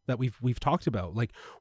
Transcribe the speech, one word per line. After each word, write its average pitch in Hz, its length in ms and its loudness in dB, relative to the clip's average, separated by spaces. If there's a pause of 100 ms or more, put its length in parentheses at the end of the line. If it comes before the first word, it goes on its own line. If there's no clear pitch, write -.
that 127 120 0
we've, 127 240 0
we've 123 180 2
talked - 260 2
about. 92 300 0
Like, 117 140 0 (300)